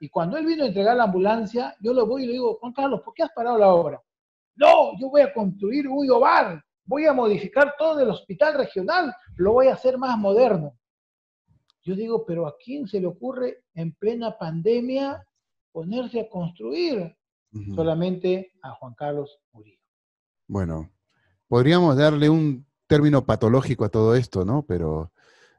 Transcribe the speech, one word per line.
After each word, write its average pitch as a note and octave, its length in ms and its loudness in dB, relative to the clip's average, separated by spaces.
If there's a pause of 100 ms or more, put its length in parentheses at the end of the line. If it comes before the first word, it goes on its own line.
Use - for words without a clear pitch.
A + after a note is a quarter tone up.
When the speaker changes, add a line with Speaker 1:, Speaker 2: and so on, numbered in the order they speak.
Speaker 1:
Y D3 80 -14
cuando F3+ 280 -4
él D#4+ 100 -4
vino D#4 180 -2
a - 20 0
entregar G3+ 300 2
la A#3+ 80 2
ambulancia, G#3+ 760 -2
yo A3 120 -2
lo B3 140 2
voy C4 180 -4
y - 20 -6
le A#3 60 -6
digo, A#3+ 260 -4
"Juan A#3+ 140 -12
Carlos, C#4 300 -4
¿por - 120 -20
qué - 80 -6
has D#4 80 -2
parado A#3 260 -4
la G3 160 6
obra?". E3 300 0 (540)
"No, C#4+ 420 6
yo C4 120 -6
voy C#4+ 100 6
a C4 120 4
construir G#3+ 540 -4
un C4+ 240 -2
hogar, A#3+ 500 4 (240)
voy D4+ 220 -2
a D4 60 6
modificar B3+ 640 0
todo D#4 220 0
el A#3+ 100 2
hospital C#4+ 440 -2
regional, C4 600 -2 (220)
lo F#3+ 160 0
voy B3+ 160 4
a B3 60 4
hacer B3+ 220 -2
más B3 220 -4
moderno". G3+ 580 0 (1080)
Yo F3+ 100 -6
digo, A3+ 320 -4
"Pero E3+ 220 -4
¿a D3 100 -12
quién C4 300 -10
se G3 120 -4
le F3+ 60 -2
ocurre B3 560 -8 (120)
en E3 180 -8
plena A3+ 440 -6
pandemia A#3+ 880 -4 (460)
ponerse A3+ 480 -8
a A3 100 -6
construir?". G#3+ 880 -6 (380)
Speaker 2:
Ujú. G#2 200 -12
Speaker 1:
Solamente F3+ 800 -2 (100)
a C3+ 80 -18
Juan B2+ 240 -18
Carlos D3 440 -8 (140)
Murillo. G#2+ 300 -20 (680)
Speaker 2:
Bueno, E2 420 -6 (580)
podríamos C#3+ 500 4
darle D3+ 320 4
un D3+ 360 0 (200)
término D3 400 4
patológico A#2+ 580 2
a G2+ 60 -2
todo A2 240 4
esto, A#2 320 0
¿no? C#3+ 180 -2
Pero D#2+ 480 -4 (460)